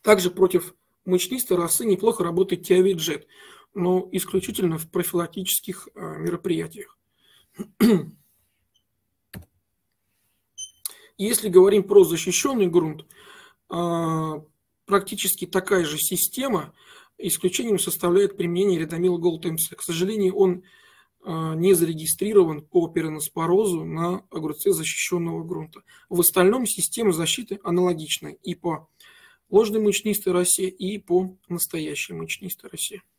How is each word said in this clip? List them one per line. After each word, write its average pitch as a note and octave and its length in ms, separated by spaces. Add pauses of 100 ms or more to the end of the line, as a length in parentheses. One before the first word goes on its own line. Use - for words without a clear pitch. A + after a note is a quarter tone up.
Также F#3+ 280
против - 460 (300)
мучнистой F#3 500
росы F3 300
неплохо G#3 400
работает F3 380
тиавиджет, F#3 600 (480)
но F#3 380
исключительно F#3 680
в D#3+ 140
профилактических, F3+ 1040
э, D#3+ 240
мероприятиях. E3 800 (600)
<clears throat> - 600 (3000)
Если G#3+ 320
говорим F#3+ 340
про G3 200
защищённый F#3 640
грунт, D#3+ 380 (640)
а, D#3+ 760 (420)
практически G3 600
такая F#3 400
же D3+ 120
система, F#3+ 760 (440)
исключением F#3+ 640
составляет F#3+ 580
применение F3 420
Редомил E3+ 380
Голд E3 280
М E3 120
Ц. - 180
К - 60
сожалению, F#3 540
он, F#3 280 (600)
а, D#3+ 320
не F3+ 180
зарегистрирован E3 880
по E3 280
пироноспорозу E3 960
на E3 440
огурце D#3+ 420
защищённого E3 720
грунта. E3 400 (260)
В F3 100
остальном G3 480
система G3+ 460
защиты E3+ 500
аналогичная E3+ 680 (100)
и F3+ 120
по D#3+ 340 (600)
ложной G#3+ 300
мучнистой G3+ 540
росе, F3+ 340
и F#3 300
по F#3 400 (100)
настоящей D#3+ 640
мучнистой E3 580
росе. G3 320 (160)